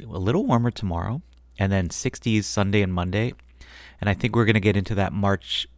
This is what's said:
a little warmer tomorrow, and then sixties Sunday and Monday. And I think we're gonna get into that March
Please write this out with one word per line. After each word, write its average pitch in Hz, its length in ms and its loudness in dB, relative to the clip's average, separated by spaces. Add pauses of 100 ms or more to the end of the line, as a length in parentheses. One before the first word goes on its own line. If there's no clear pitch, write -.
a 85 120 -10
little 127 280 0
warmer 120 260 2
tomorrow, 95 500 -4 (380)
and 98 140 2
then 90 160 0
sixties 110 580 -2
Sunday 101 340 2
and 92 120 0
Monday. 90 400 -2 (680)
And 104 100 -2
I 98 40 2
think - 200 -2
we're 113 120 4
gonna 107 160 4
get 101 160 4
into 98 180 -2
that 95 160 0
March 98 560 -2 (100)